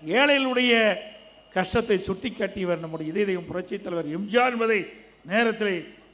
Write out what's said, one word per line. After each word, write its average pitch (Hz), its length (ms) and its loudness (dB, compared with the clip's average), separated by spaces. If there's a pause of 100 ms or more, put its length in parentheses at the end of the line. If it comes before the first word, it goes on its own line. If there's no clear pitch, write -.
ஏழைகளுடைய 254 640 4 (800)
கஷ்டத்தை 214 440 0
சுட்டிக்காட்டியவர் 190 840 -4
நம்முடைய 160 280 -8
இதய 196 140 0
தெய்வம் 180 220 -2
புரட்சி 180 300 -6
தலைவர் 170 340 -6
எம் 185 160 -4
ஜி 202 100 2
ஆர் 247 140 4
என்பதை 226 280 0 (460)
நேரத்திலே 220 500 0 (380)